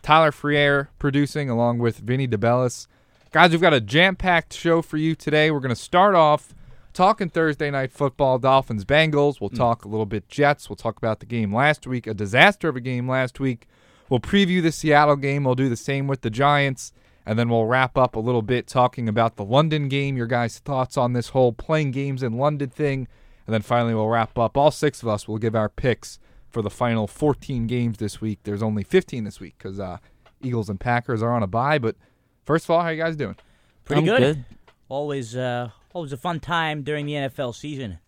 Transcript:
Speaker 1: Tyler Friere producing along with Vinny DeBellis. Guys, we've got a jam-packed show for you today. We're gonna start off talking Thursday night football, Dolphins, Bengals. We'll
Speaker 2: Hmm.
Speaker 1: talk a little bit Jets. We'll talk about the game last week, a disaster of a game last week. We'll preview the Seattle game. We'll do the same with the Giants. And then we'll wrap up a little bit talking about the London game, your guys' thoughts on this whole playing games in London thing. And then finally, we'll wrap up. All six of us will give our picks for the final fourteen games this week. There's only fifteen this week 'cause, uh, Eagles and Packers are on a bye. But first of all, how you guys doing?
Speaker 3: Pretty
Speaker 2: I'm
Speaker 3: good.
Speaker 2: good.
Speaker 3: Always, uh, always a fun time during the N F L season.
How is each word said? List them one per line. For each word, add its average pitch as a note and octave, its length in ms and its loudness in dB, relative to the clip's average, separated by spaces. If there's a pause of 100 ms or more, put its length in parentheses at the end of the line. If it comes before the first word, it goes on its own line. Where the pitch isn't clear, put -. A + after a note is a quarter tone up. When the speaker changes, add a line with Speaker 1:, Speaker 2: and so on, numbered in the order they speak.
Speaker 1:
Tyler D#3 260 6
Friere D3 600 0 (100)
producing C#3+ 500 0
along A#2+ 300 0
with A#2 180 0
Vinny B2+ 300 -2
DeBellis. A#2+ 580 0 (460)
Guys, E3+ 180 6
we've E3 100 2
got E3 140 6
a B2+ 80 4
jam-packed F3 720 0
show E3 300 0
for - 140 -8
you D#3 180 0
today. D3+ 340 2
We're D3 100 0
gonna B2+ 160 -2
start F#3+ 380 4
off D3+ 400 4 (400)
talking F#3+ 360 2
Thursday D3+ 420 0
night C3+ 200 -4
football, C3+ 460 0
Dolphins, B2+ 480 2
Bengals. D3 560 2
We'll G2+ 80 -4
Speaker 2:
Hmm. B2+ 60 -10
Speaker 1:
talk A#2+ 280 0
a G#2 40 -16
little A2 180 -4
bit G2+ 240 -8
Jets. C#3+ 400 0
We'll G#2 60 -10
talk A2+ 240 -6
about A2 220 -4
the - 40 -20
game A2 260 -4
last C#3 360 0
week, B2+ 180 -6
a A2 80 -6
disaster B2 560 2
of C3 60 -6
a C3 40 -8
game B2 300 -6
last C3 300 -2
week. C3 260 -4 (440)
We'll B2+ 100 2
preview F#3 420 2
the D#3+ 100 0
Seattle D3 440 4
game. C#3 280 -2
We'll B2+ 120 2
do C3+ 140 0
the A#2 60 0
same C#3 300 -4
with C#3 160 -4
the A#2 80 -4
Giants. C#3 640 0 (320)
And A2 140 -2
then A#2+ 100 0
we'll A2+ 160 2
wrap B2+ 320 0
up B2+ 180 2
a A2+ 40 -2
little A#2 240 0
bit A#2+ 240 -2
talking B2 420 0
about A2+ 280 0
the G#2 60 -8
London D3 460 0
game, C#3 280 -2
your A#2 100 -4
guys' A#2+ 320 -2
thoughts C3 380 -4
on B2 160 0
this A#2+ 160 -4
whole B2+ 220 4
playing D#3 380 -2
games C3+ 320 -4
in A#2+ 160 -2
London C#3+ 320 -2
thing. C#3 380 -4 (380)
And G#2+ 80 -4
then A2 80 0
finally, A#2 340 0
we'll A2 140 0
wrap A2+ 280 0
up. A#2 200 0
All C#3+ 140 4
six - 300 -2
of A#2 60 -4
us G#2 180 -2
will A2 120 -6
give A2 180 -2
our G#2+ 140 0
picks - 500 -4 (300)
for A#2 120 -6
the G#2 80 -4
final A2+ 380 -2
fourteen C3+ 580 -4
games A#2+ 320 -2
this G#2 220 -8
week. A2 240 -6
There's G2+ 180 -6
only G#2+ 220 -2
fifteen C#3+ 400 -2
this G2 160 -12
week F2 180 -18
'cause, F#2+ 220 -12
uh, F2+ 200 -10 (440)
Eagles A#2 260 -4
and G2 80 -6
Packers A#2+ 460 -2
are A#2 80 -2
on A#2+ 120 0
a F#2+ 40 -4
bye. C3 320 0
But A2 160 -4 (480)
first D#3+ 220 -2
of F3 60 -2
all, E3 100 4
how E3+ 80 -4
you D#3+ 120 -6
guys E3 140 -4
doing? A2+ 220 -6 (480)
Speaker 3:
Pretty D3 160 0
Speaker 2:
I'm D#3+ 40 2
Speaker 3:
good. A3+ 140 2
Speaker 2:
good. C#3 260 2 (440)
Speaker 3:
Always, C#3 440 -6
uh, B2 360 -6 (240)
always D#3+ 180 -10
a C#3 60 -10
fun E3 240 -6
time D#3 420 -4
during D3 220 -6
the D3 100 -6
N C#3 80 -4
F C3+ 160 -8
L B2 140 -6
season. C3 540 -12